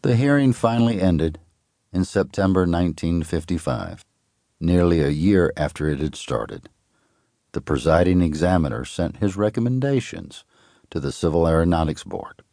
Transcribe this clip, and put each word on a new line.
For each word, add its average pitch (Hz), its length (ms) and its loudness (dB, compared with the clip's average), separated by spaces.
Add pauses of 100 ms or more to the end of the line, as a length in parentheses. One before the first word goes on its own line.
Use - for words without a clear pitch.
The 127 140 2
hearing 139 380 2
finally 117 480 0
ended 80 380 0 (520)
in 92 140 0
September 95 600 0
nineteen 85 560 0
fifty-five, 85 840 -6 (560)
nearly 85 400 4
a 71 80 2
year 85 480 2
after 76 320 -4
it 69 100 -4
had 76 160 -4
started. - 540 -8 (840)
The - 100 -6
presiding 82 600 2
examiner 78 600 0
sent 80 340 -6
his 98 200 -2
recommendations 120 1040 -4 (460)
to 82 100 -6
the 69 140 -4
Civil 82 340 2
Aeronautics 80 560 2
Board. - 500 -14